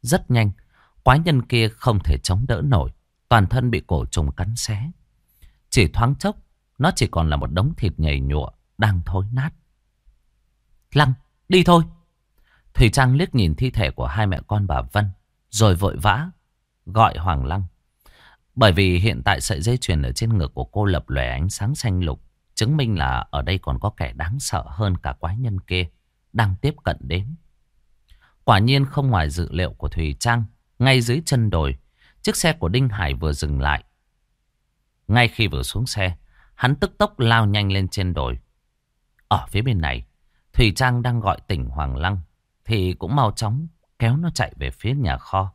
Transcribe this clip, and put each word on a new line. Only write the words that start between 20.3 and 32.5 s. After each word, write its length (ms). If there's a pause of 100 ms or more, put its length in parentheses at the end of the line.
ngực 160
của 100
cô 200
lập 240
lòe 220
ánh 200
sáng 240
xanh 300
lục, 180 (320)
chứng 220
minh 220
là 320
ở 120
đây 160
còn 220
có 100
kẻ 220
đáng 280
sợ 260
hơn 300
cả 160
quái 240
nhân 240
kia 280 (440)
đang 240
tiếp 180 (100)
cận 160
đến. 360 (1080)
Quả 140
nhiên 260
không 260
ngoài 200
dự 220
liệu 200
của 160
Thùy 320
Trang, 240 (340)
ngay 220
dưới 260
chân 240
đồi, 280 (440)
chiếc 140
xe 160